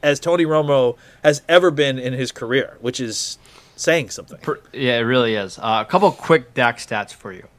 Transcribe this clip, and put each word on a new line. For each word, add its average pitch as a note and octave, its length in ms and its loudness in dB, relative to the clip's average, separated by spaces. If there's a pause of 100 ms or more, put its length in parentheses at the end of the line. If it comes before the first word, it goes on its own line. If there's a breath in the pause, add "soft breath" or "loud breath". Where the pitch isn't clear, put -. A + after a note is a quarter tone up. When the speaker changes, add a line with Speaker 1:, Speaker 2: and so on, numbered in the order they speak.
Speaker 1:
as C#3+ 160 2
Tony E3+ 260 0
Romo C#3+ 520 2 (260 soft breath)
has D3 260 2
ever F3+ 220 6
been C#3 260 -2
in B2+ 160 -6
his B2+ 180 -4
career, B2 480 -4
which B2 200 -4
is A2+ 400 -8 (360 soft breath)
saying D#3+ 360 -2
something. - 260 -16
Speaker 2:
Per-, - 240 -8 (100)
yeah, B2 280 0
it - 20 0
really A#2 320 2
is. G2 240 -4
Uh, A2 280 -2
a - 40 -20
couple G3 220 4
quick - 420 0
Dak A#2+ 240 2
stats G#2 340 -8
for - 220 -16
you. F2+ 140 -20 (120)